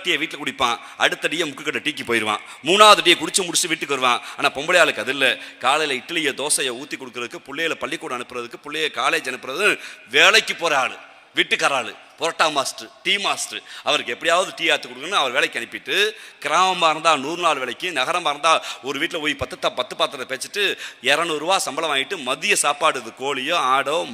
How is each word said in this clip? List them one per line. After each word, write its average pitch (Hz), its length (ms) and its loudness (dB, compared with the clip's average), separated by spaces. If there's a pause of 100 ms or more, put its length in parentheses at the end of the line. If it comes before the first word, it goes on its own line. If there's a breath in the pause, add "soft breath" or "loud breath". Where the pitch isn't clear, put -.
டீயை 175 140 0
வீட்டுல 160 280 -6
குடிப்பான், 131 340 0 (180 loud breath)
அடுத்த 165 340 2
டீயை 165 140 -2
முக்குக்கட்டை 143 360 -6
டீக்கு 131 260 -6
போயிடுவான், 107 320 0 (240 loud breath)
மூணாவது 196 400 8
டீயை 165 140 6
குடிச்சு 180 280 -2
முடிச்சு 170 220 -2
வீட்டுக்கு 156 280 -2
வருவான். 127 260 2 (160 loud breath)
ஆனா 139 120 2
பொம்பளை 156 300 2
ஆளுக்கு 143 220 4
அது 117 100 -2
இல்ல. 135 260 2 (220 loud breath)
காலையில 135 440 0
இட்லியை 156 300 -2
தோசையை 139 400 -2
ஊத்தி 143 240 -10
கொடுக்கறதுக்கு, 120 380 -10
பிள்ளைகளை 139 420 -4
பள்ளிக்கூடம் 135 460 -6
அனுப்புறதுக்கு, 120 300 -12 (100)
பிள்ளைய 151 320 -4
காலேஜ் 131 380 -2
அனுப்புறது, 135 460 0 (300 loud breath)
வேலைக்கு 185 460 6
போற 156 220 0
ஆளு, 113 180 0 (400)
வீட்டுக்கார 160 340 0
ஆளு, 120 260 -2 (240)
பரோட்டா 160 320 0
மாஸ்டர், 131 380 -4 (140)
டீ 190 140 2
மாஸ்டர், 180 440 -4 (220 loud breath)
அவருக்கு 123 280 0
எப்படியாவது 170 440 0
டீ 160 140 0
ஆத்து 139 200 0
கொடுக்கணும்னு 131 220 -12
அவர் 151 200 0
வேலைக்கு 139 280 0
அனுப்பிட்டு, 139 520 -2 (340 loud breath)
கிராமமா 175 440 4
இருந்தா 156 260 4
நூறு 147 260 -4
நாள் 160 160 2
வேலைக்கு, 127 320 -6
நகரமா 160 400 0
இருந்தா 147 360 2 (180 loud breath)
ஒரு 135 160 -4
வீட்டுல 160 220 -4
போய் 147 120 0
பத்து 139 280 -8
தா-, - 140 -2
பத்து - 200 -6
பாத்திரத்தை 131 420 -4
பேசிட்டு, 185 400 -2 (240 loud breath)
இருநூறு 151 360 2
ரூபா 170 200 0
சம்பளம் 151 380 -4
வாங்கிட்டு, 135 220 -2
மதிய 160 380 -2
சாப்பாடு, 147 440 2
இது 113 120 -10
கோழியோ 135 440 -4
ஆடோ 139 580 0